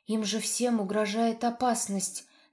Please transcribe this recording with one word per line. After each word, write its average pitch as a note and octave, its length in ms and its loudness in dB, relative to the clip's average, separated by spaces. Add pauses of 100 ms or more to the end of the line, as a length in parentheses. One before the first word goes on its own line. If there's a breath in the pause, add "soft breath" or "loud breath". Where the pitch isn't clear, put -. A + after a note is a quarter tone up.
им A3 200 -2
же G#3 140 -2
всем A#3 420 2
угрожает G#3+ 640 0
опасность. A#3 800 0 (280 soft breath)